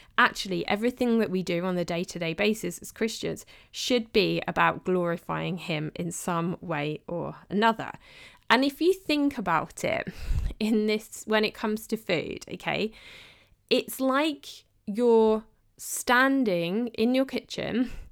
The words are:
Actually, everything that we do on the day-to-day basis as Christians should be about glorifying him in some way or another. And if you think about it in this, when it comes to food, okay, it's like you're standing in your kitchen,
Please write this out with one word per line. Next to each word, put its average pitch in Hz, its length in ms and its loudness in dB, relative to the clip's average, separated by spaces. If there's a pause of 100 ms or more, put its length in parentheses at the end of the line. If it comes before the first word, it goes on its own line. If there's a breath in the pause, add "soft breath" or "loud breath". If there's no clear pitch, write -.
(180 loud breath)
Actually, 190 500 2
everything 233 520 2
that 214 100 2
we 185 140 0
do 170 200 -2
on 185 120 0
the 175 100 0
day-to-day 170 480 -4
basis 208 460 0
as - 120 -18
Christians - 540 -4 (240 loud breath)
should - 420 -2
be 170 360 2
about 170 360 2
glorifying 170 760 -2
him 156 360 -4
in 170 180 -6
some 170 480 -2
way 151 480 -4
or 156 280 -6 (160)
another. 226 400 2 (580 loud breath)
And 254 160 6
if 277 160 -2
you 349 120 4
think 294 440 0
about 180 460 -2
it - 280 -2 (480 loud breath)
in 214 280 2
this, 214 400 -4
when 214 180 2
it 208 80 -2
comes 214 340 -4
to 220 100 -4
food, - 540 -4
okay, 180 400 -4 (800 loud breath)
it's - 300 0
like 277 680 -2 (220)
you're 220 580 4 (320)
standing 240 1120 2
in 233 260 2
your 262 100 4
kitchen, - 640 -4 (200 loud breath)